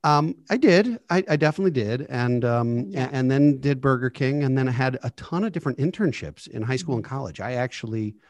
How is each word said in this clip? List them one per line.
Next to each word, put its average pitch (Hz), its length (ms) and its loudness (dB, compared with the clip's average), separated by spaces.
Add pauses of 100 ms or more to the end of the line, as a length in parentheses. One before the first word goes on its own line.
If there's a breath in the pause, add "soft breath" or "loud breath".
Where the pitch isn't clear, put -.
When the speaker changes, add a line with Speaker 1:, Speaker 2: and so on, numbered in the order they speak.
Speaker 1:
Um, 151 300 2 (160)
I 233 60 2
did. 226 420 4 (100)
I, 185 200 2
I 156 80 2
definitely 156 340 2
did. 123 400 -2
And, 123 340 0
um, 120 440 0
Speaker 2:
Yeah. 139 180 -4
Speaker 1:
a-, 131 60 -6
and 131 180 0
then 139 300 4
did 139 200 0
Burger 131 300 0
King. 143 320 -2
And 135 160 2
then 131 100 2
I 127 40 0
had 127 320 0
a 123 60 -4
ton - 340 -6
of 214 80 -4
different 147 260 -4
internships 147 720 -4
in 117 140 -10
high 117 140 -2
school 156 200 -4
and 107 80 -4
Speaker 2:
Mm-hmm. 131 100 -12
Speaker 1:
college. 135 260 -10
I 113 120 -6
actually, 110 640 -6 (140 soft breath)